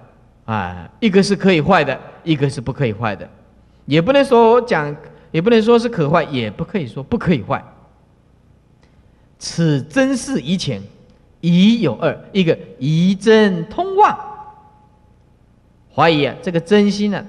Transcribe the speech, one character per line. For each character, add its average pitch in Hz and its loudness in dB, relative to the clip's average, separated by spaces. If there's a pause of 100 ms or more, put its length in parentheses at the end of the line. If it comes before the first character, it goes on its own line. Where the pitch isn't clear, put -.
(440)
啊， 90 -8 (120)
一 226 2
个 196 4
是 196 0
可 185 2
以 160 2
坏 156 2
的， 131 -4 (220)
一 160 -2
个 139 -2
是 135 -8
不 127 -8
可 139 -4
以 110 -2
坏 101 -6
的。 - -16 (560)
也 147 2
不 202 0
能 277 6
说 233 4
讲， 147 -4 (380)
也 160 -2
不 214 0
能 226 4
说 233 4
是 233 0
可 170 -2
坏， 160 2
也 127 -4
不 104 -10
可 202 -6
以 143 -4
说 131 -12
不 233 -6
可 175 0
以 113 -4
坏。 120 -6 (1800)
此 151 -2
真 262 0
是 247 -6
疑 151 -4
情， 120 -6 (600)
疑 185 4
有 139 -2
二， 143 -4 (160)
一 185 0
个 160 2 (220)
疑 160 0
真 202 2
通 381 -6
妄。 403 4 (1800)
怀 160 2
疑 151 2
啊， 120 -4 (100)
这 185 -6
个 165 0
真 202 2
心 202 -2
啊， 135 -8